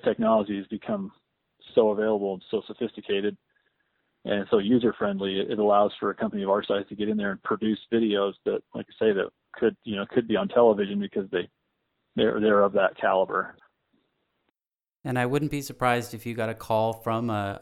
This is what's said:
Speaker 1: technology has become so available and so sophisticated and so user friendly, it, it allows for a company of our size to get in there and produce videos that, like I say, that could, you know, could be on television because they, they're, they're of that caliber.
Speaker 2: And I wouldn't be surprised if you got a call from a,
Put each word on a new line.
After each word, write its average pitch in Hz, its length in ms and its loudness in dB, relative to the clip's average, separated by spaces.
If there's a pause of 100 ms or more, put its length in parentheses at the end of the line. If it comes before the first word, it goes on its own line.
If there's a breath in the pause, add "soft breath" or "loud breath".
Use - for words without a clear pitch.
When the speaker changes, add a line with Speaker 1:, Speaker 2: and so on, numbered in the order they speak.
Speaker 1:
technology 107 520 2
has 95 120 -8
become 101 420 -6 (640)
so 110 160 6
available 104 440 0
and 92 80 -12 (100)
so 104 160 -2
sophisticated 104 680 -4 (880)
and 101 220 -2
so 113 100 4
user 113 380 2
friendly, 98 440 -2
it, - 100 -4
it 110 80 -4
allows 104 400 4
for 101 120 -2
a 95 40 -4
company 104 300 -4
of 95 60 0
our 104 120 2
size 101 260 -2
to 104 60 -14
get 104 140 -4
in 107 80 0
there 101 160 -2
and - 100 -10
produce 110 380 -2 (120)
videos 101 420 2 (100)
that, - 180 -2 (120)
like 113 140 -10
I - 160 -4
say, 110 80 4
that 95 180 -2 (240)
could, 110 280 0
you 107 140 -6
know, 101 120 -6
could 117 200 0
be 107 80 0
on 98 100 0
television 101 540 2
because 98 320 -6
they, 87 160 -2 (640)
they're, 113 240 2
they're 107 240 4
of 101 120 2
that 95 220 2
caliber. 95 600 0 (1500)
Speaker 2:
And 127 160 -4
I 123 80 0
wouldn't 143 240 0
be 143 120 -6
surprised 123 520 -2
if 110 120 -12
you 117 80 -6
got 110 160 -4
a 113 40 -4
call 110 380 0
from 117 360 -2
a, 101 340 -4